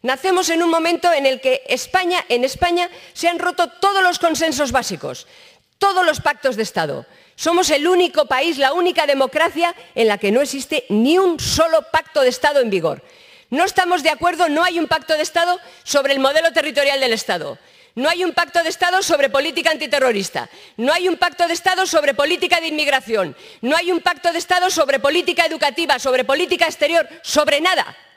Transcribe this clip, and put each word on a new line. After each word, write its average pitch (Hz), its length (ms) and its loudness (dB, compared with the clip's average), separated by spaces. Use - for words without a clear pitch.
Nacemos 359 480 0
en 330 120 0
un 339 80 2
momento 339 440 2
en 277 120 0
el 262 140 0
que 262 280 -2
España, 349 600 -2
en 240 160 0
España 349 460 -2
se 330 160 0
han 339 100 -4
roto 349 300 -2
todos 392 340 0
los 349 160 2
consensos 302 540 0
básicos. 156 540 -6
todos 359 280 2
los 302 160 0
pactos 262 340 -2
de 214 80 -4
Estado. 151 420 -6
Somos 339 340 0
el 294 180 2
único 349 400 2
país, 277 300 0
la 277 160 2
única 349 320 0
democracia 302 680 0
en 226 140 2
la 208 100 2
que 202 140 0
no 240 100 4
existe 277 480 -4
ni 240 280 4
un 349 220 2
solo 320 420 0
pacto 311 300 0
de 254 80 4
Estado 285 320 0
en 233 80 0
vigor. 160 340 -2
No 285 140 0
estamos 359 380 0
de 311 80 2
acuerdo, 330 400 0
no 302 140 2
hay 349 160 0
un 311 80 -2
pacto 320 260 -2
de 302 80 0
Estado 349 380 0
sobre 277 300 0
el 277 60 0
modelo 302 340 0
territorial 285 460 0
del 254 140 0
Estado. 165 460 -6
No 269 140 -2
hay 349 160 -2
un 339 80 -4
pacto 339 280 -2
de 320 80 -2
Estado 359 320 -2
sobre 285 280 0
política 311 420 0
antiterrorista. 247 800 -2
No 247 160 -2
hay 349 160 0
un 349 80 0
pacto 349 320 0
de 339 60 0
Estado 370 320 0
sobre 294 280 2
política 349 460 0
de 330 80 -6
inmigración. 262 680 -2
No 277 160 0
hay 349 140 -2
un 339 100 0
pacto 339 320 -2
de 330 40 -2
Estado 359 320 0
sobre 277 300 0
política 339 460 0
educativa, 302 540 0
sobre 254 260 0
política 339 400 0
exterior, 311 420 0
sobre 294 400 0
nada. 339 340 0